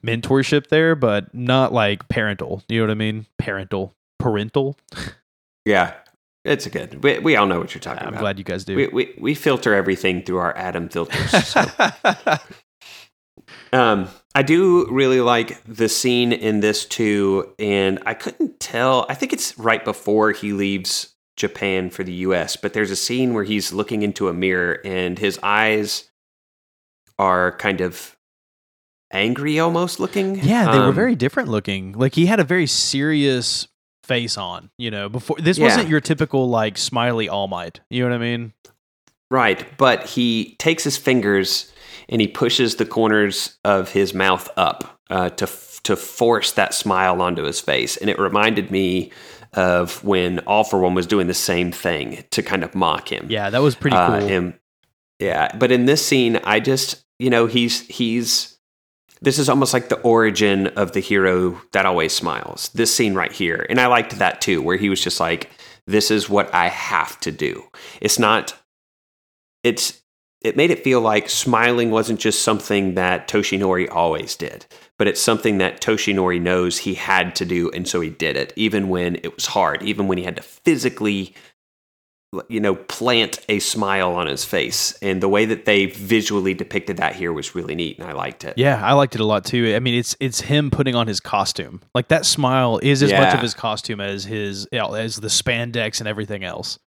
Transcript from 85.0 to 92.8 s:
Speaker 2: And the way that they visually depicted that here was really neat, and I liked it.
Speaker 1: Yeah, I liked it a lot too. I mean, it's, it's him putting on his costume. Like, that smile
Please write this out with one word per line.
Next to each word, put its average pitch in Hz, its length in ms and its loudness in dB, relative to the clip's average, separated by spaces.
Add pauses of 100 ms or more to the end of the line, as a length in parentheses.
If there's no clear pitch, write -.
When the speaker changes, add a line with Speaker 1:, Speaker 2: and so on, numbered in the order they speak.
Speaker 2:
And 95 220 -2
the 98 60 2
way 104 160 4
that 110 200 -4
they 101 220 4
visually 101 640 0
depicted 95 440 -6
that 82 180 -2
here 85 180 -6
was 73 220 -10
really 80 200 -8
neat, 82 220 -6
and 90 100 -14
I 82 40 -12
liked - 320 -8
it. - 140 -10
Speaker 1:
Yeah, 127 280 2
I 123 80 4
liked 139 220 2
it 110 60 -2
a 110 40 0
lot 107 200 0
too. 117 300 0
I 117 40 0
mean, 123 160 0
it's, 120 240 -2
it's 131 220 -4
him 147 280 0
putting 131 240 0
on 117 140 0
his 101 120 -4
costume. - 640 -4 (140)
Like, 123 140 -2
that 160 160 2
smile 127 580 2